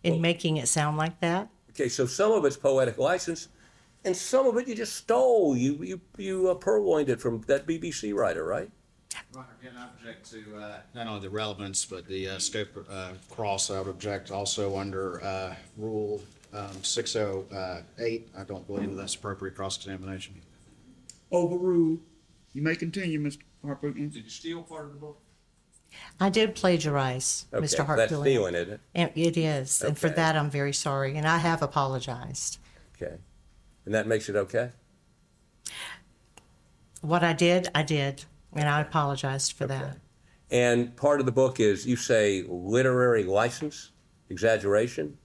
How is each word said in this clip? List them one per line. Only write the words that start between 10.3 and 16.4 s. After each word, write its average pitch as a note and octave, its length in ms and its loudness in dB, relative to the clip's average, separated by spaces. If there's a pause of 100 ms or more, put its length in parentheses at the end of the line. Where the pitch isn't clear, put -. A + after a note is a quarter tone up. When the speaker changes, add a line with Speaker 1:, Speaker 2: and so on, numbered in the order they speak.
Speaker 3:
to, G#2+ 260 -16
uh, G#2 200 -14 (180)
not A#2 120 -8
only G#2 140 -6
the F#2+ 80 -10
relevance, G2+ 560 -4
but F2 220 -12
the, F#2+ 220 -6
uh, F#2+ 100 -8
scope, G#2 500 -6
uh, F#2+ 220 -10 (180)
cross. G2+ 420 -2
I G2 80 -2
would F#2+ 100 -4
object F#2+ 420 -6
also G2 460 -2
under, F#2+ 460 -6
uh, F#2+ 320 -6 (220)
Rule, G#2+ 440 -4 (320)